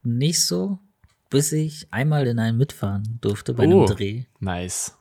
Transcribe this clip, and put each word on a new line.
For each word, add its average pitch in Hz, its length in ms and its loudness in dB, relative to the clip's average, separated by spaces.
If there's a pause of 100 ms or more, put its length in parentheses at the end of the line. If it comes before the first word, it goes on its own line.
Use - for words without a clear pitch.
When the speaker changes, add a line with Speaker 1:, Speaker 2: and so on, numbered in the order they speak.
Speaker 1:
nicht 131 420 0
so, 185 360 -2 (500)
bis 143 220 2
ich 156 400 -4
einmal 143 340 2
in 117 120 0
einen 113 200 0
mitfahren 107 600 -2
durfte 104 340 -4
bei 120 80 -2
einem 175 160 6
Speaker 2:
Oh, 131 80 6
Speaker 1:
Dreh 104 380 -2 (160)
Speaker 2:
nice. 90 600 -6